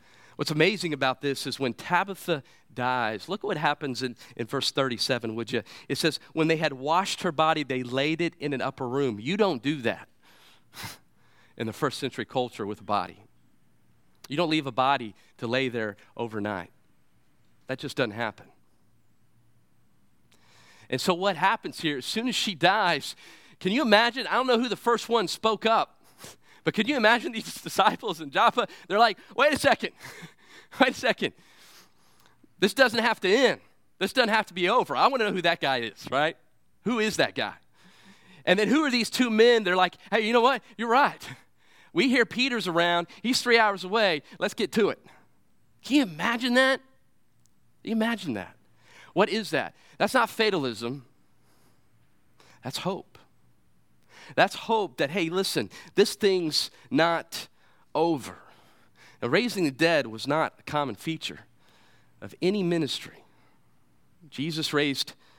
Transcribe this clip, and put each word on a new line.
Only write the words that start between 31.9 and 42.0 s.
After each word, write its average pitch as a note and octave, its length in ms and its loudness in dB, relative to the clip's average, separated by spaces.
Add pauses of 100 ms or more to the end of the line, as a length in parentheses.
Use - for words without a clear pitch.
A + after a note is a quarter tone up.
This G#3 160 0
doesn't A#3+ 260 2
have A3+ 200 0
to F#3+ 80 0
end. G#3+ 320 4 (380)
This - 140 -4
doesn't A#3+ 160 2
have G#3+ 180 0
to F3 80 -20
be F3 140 0
over. G3+ 260 2
I D3 120 4
wanna B3+ 180 2
know G3+ 80 0
who F3+ 100 -4
that E3 180 2
guy C3+ 200 2
is," - 300 -8
right? D3 260 0 (480)
Who A#3 140 -2
is G#3+ 180 -2
that B2 180 2
guy? G#2 200 -6 (880)
And F#3 140 4
then G#3 100 2
who D4+ 160 2
are C#4 60 0
these A#3 180 0
two B3 220 0
men? A3 340 6
They're F3+ 120 2
like, F#3 200 2 (140)
"Hey, G#3+ 160 0
you A3+ 60 0
know A#3+ 80 6
what? A#3+ 220 2 (140)
You're A#3 140 -6
right. B3 360 2 (680)
We G#3 140 4